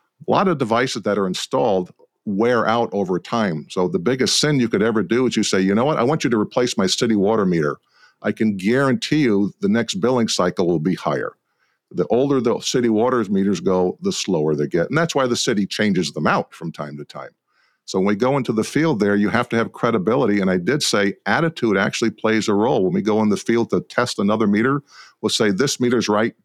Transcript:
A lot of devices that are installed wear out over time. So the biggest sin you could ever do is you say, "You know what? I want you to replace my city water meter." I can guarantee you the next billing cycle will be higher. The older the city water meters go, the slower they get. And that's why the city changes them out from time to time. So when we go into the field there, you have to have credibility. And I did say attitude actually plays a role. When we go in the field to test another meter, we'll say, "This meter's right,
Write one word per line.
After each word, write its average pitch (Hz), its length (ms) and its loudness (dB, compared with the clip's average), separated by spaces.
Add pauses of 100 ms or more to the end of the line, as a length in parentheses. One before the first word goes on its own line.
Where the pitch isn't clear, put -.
(260)
A - 40 -2
lot 180 180 2
of 165 100 0
devices 120 440 -2
that 104 160 0
are 98 80 0
installed 95 640 -2 (320)
wear 113 420 0
out 117 260 0
over 95 260 -2
time. 95 500 -4
So 90 200 -2
the 87 100 -2
biggest 117 420 0
sin 151 200 2
you 113 80 0
could 101 140 0
ever 110 200 0
do 113 240 0
is 113 100 -2
you 110 60 2
say, 98 180 0
"You 95 140 2
know 113 100 2
what? 151 140 0
I 113 60 0
want 156 200 0
you 135 60 0
to 113 80 0
replace 123 400 -2
my 95 80 2
city 110 300 0
water 101 280 2
meter." 80 340 0 (440)
I 104 100 -2
can 107 240 0
guarantee 127 640 2
you 101 380 2
the 98 80 0
next 110 260 0
billing 117 340 2
cycle 90 380 0
will 85 120 2
be 85 160 0
higher. 69 380 -4 (580)
The 90 180 -2
older 135 320 2
the 117 200 0
city 123 300 0
water 117 400 2
meters 95 300 0
go, 92 420 0
the 95 100 -2
slower 78 420 -2
they 73 120 -2
get. 117 240 0
And 139 80 0
that's 165 160 -2
why 139 120 0
the - 100 0
city 104 300 -2
changes 92 460 -2
them 76 140 -2
out 101 260 -2
from 82 180 -12
time 73 280 -12
to 73 60 -12
time. 67 260 -16 (560)
So 95 120 -2
when 95 100 2
we 104 60 2
go 127 220 0
into 127 160 -2
the 110 120 0
field 147 360 0
there, 101 160 2
you 101 140 2
have 113 180 0
to 117 80 -2
have 110 160 0
credibility. 113 640 0
And 95 120 0
I 92 80 2
did 123 240 -2
say 101 320 0 (100)
attitude 117 540 0
actually 110 320 0
plays 110 360 0
a 110 60 2
role. 107 320 2
When 90 80 0
we 95 80 0
go 107 220 0
in 107 80 2
the 98 80 0
field 117 320 0
to 90 100 0
test - 380 -4
another 107 280 2
meter, 120 360 2 (400)
we'll 110 80 0
say, 107 200 2
"This 101 300 0
meter's 120 300 2
right, 107 240 0 (100)